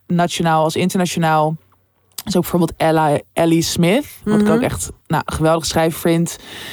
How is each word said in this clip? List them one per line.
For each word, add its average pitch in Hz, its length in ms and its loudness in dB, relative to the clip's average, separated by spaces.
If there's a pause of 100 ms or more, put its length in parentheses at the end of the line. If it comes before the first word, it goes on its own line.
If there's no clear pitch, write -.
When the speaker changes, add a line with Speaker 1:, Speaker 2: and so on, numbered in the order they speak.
Speaker 1:
nationaal 170 560 0
als 160 120 0
internationaal. 160 800 0 (680)
Dus 190 120 -4
ook 175 60 4
bijvoorbeeld 170 360 0
Ella, 156 420 2 (140)
Ellie 165 280 2
Smith, 180 440 0 (180)
wat 214 160 2
ik 208 60 4
Speaker 2:
Mhm. 208 80 2
Speaker 1:
ook 233 80 2
echt, - 300 -6 (160)
nou, 151 180 -2
geweldig 156 400 0
schrijver 160 340 -2
vind. 170 380 0 (360)